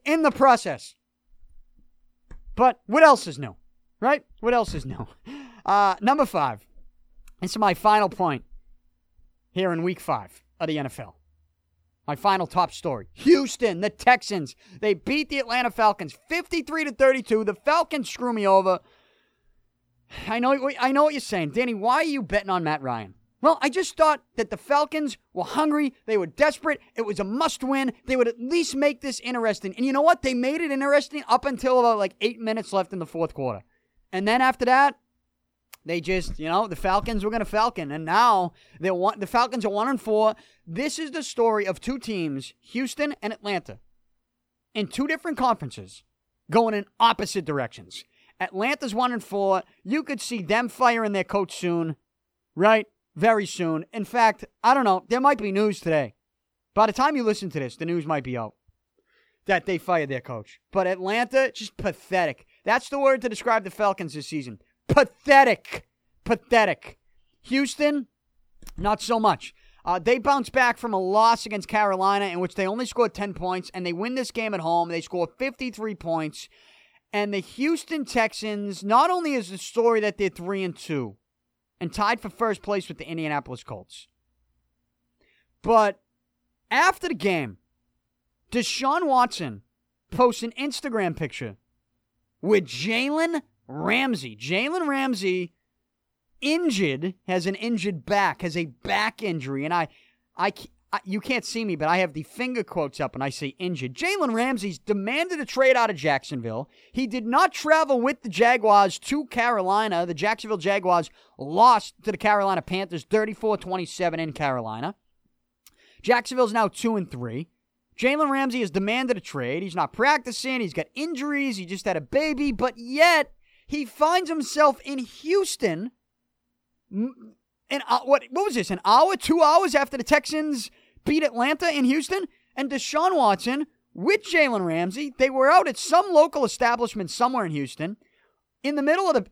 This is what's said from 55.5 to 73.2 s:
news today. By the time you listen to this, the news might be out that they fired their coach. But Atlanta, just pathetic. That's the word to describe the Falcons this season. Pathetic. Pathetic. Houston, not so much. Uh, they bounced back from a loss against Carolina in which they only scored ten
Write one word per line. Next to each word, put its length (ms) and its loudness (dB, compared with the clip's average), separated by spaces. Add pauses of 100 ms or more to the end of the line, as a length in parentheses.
news 280 0
today. 340 0 (600)
By 100 6
the 80 -2
time 220 2
you 80 0
listen 260 -2
to 100 -6
this, 160 -8
the 100 -10
news 200 -4
might 180 -2
be 140 -8
out 160 -8 (920)
that 180 0
they 140 -2
fired 300 0
their 120 -6
coach. 380 -14 (120)
But 140 0
Atlanta, 640 0
just 260 -14
pathetic. 680 -4 (180)
That's 260 0
the 100 -4
word 240 4
to 60 -2
describe 340 0
the 80 -12
Falcons 420 -2
this 140 -12
season. 340 -10 (260)
Pathetic. 1000 4 (360)
Pathetic. 720 0 (460)
Houston, 640 0 (720)
not 240 -2
so 180 -2
much. 340 0 (320)
Uh, 140 -2
they 180 2
bounced 340 0
back 260 2
from 160 -6
a 60 0
loss 460 4
against 240 -8
Carolina 560 2
in 140 -6
which 160 -4
they 120 -2
only 180 -4
scored 280 0
ten 200 -6